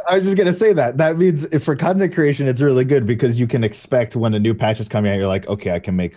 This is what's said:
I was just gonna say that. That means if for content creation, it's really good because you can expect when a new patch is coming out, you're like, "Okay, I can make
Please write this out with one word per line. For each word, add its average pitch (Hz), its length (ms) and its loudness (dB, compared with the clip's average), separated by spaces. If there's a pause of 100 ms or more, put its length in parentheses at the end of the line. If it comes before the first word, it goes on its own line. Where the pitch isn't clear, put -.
(100)
I 185 60 4
was 190 80 2
just 196 120 0
gonna 180 160 2
say 214 200 4
that. 135 260 0
That 160 200 2
means 170 280 2
if 151 180 -2
for 151 120 -2
content 185 380 0
creation, 143 320 0
it's 127 140 0
really 131 240 4
good 131 220 2
because 117 340 0
you 120 80 0
can 117 160 0
expect - 520 -2
when 113 180 0
a 107 40 0
new 110 160 2
patch 110 260 -2
is 107 80 -10
coming 104 240 0
out, 101 60 0
you're 98 100 -2
like, 95 200 -2
"Okay, 104 240 -4
I 87 80 -2
can 92 160 -4
make 90 200 -4